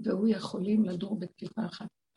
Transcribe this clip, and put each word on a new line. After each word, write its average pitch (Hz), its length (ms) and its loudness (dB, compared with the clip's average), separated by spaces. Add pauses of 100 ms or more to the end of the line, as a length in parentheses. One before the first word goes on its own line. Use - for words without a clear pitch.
והוא 202 240 2
יכולים 208 580 2
לדור 185 340 -2
בתקיפה - 460 -6
אחת. 214 220 -8 (300)